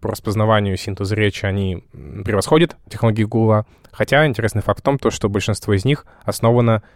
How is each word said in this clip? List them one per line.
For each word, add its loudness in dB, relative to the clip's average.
по -6
распознаванию 0
и -4
синтезу -6
речи, -2
они, -4
м, -14
превосходят 2
технологии 0
Гугла. 2
Хотя 2
интересный -2
факт 0
в -18
том, 0
то, 0
что -2
большинство -2
из 2
них 0
основано 2